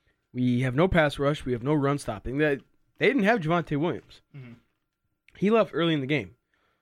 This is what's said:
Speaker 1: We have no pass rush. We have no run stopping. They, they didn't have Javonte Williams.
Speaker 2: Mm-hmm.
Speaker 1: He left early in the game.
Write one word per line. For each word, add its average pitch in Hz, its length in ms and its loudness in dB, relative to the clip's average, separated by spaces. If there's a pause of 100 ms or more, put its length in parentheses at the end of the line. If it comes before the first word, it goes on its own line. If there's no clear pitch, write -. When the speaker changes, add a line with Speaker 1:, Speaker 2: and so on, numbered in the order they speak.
(340)
Speaker 1:
We 123 280 0
have 127 120 -2
no 160 140 4
pass 156 300 2
rush. 143 260 -2
We 127 80 -4
have 117 100 -4
no 143 120 0
run 143 240 0
stopping. 117 400 -8
They, 147 180 2 (420)
they 147 80 2
didn't 254 180 4
have 220 160 2
Javonte 160 380 -2
Williams. 147 440 -6 (140)
Speaker 2:
Mm-hmm. 123 180 -18 (840)
Speaker 1:
He 196 140 2
left 220 240 4
early 165 200 0
in 147 60 0
the 131 60 -4
game. 127 240 -2 (520)